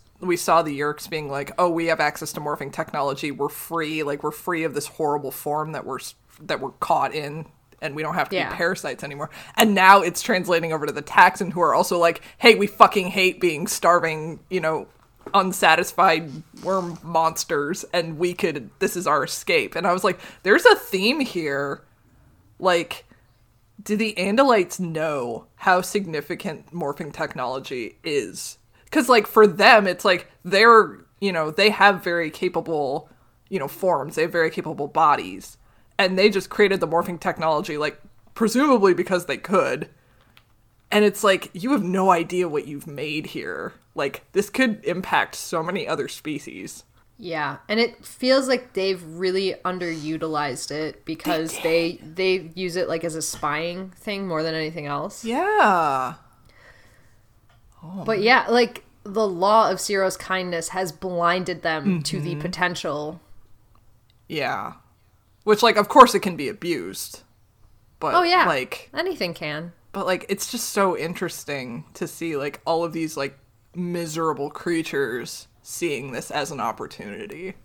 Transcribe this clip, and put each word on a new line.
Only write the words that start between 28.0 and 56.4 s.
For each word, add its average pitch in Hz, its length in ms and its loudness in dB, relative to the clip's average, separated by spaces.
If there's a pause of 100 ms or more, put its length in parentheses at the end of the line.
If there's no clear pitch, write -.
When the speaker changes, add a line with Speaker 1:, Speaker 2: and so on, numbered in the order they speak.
Speaker 1:
is? 135 520 -4 (340)
'Cause, 247 180 2
like, 240 180 6
for 214 180 6
them, 202 440 6
it's 180 160 -2
like 185 240 2 (160)
they're, 196 560 6 (200)
you 196 120 -2
know, 160 180 -2
they 196 200 4
have 202 340 4
very 170 260 -2
capable, 160 800 -4 (400)
you 190 100 -4
know, 139 80 -4
forms. 156 480 -2
They 156 80 -2
have 170 80 0
very 165 200 2
capable 151 360 -6
bodies. 120 680 0 (420)
And 185 180 2
they 202 140 6
just 190 180 -2
created 196 300 4
the 165 80 0
morphing 170 320 -2
technology, 160 580 -2
like, 147 240 -4 (340)
presumably 226 600 4
because 180 320 -2
they 135 100 -2
could. 143 520 0 (1040)
And 208 140 6
it's 202 200 2
like, 190 280 2
you 202 200 -4
have 247 100 2
no 185 280 2
idea 175 380 2
what 147 200 -4
you've 143 180 -12
made 151 400 -8
here. 85 460 -8 (220)
Like, 139 380 -6
this 196 180 0
could 254 340 0
impact 165 500 -2
so - 280 -6
many 180 260 -6
other 143 200 -4
species. - 760 -12 (320)
Speaker 2:
Yeah, 151 420 -8 (100)
and 214 100 -2
it 233 260 -2
feels 262 440 0
like 254 240 -2
they've 190 300 -2
really 185 520 -2 (100)
underutilized 156 1080 -6
it 151 320 -8
because 160 480 -4 (100)
Speaker 1:
They 165 400 0
Speaker 2:
they, 185 360 0
they 165 160 -12
use 180 220 -6
it, 180 120 -2
like, 165 160 -4
as 160 100 -4
a 160 80 -6
spying 170 720 -6
thing 196 300 -8
more 160 160 -2
than 160 120 -2
anything 156 320 -6
else. 147 380 -6
Speaker 1:
Yeah. 208 880 2 (1700)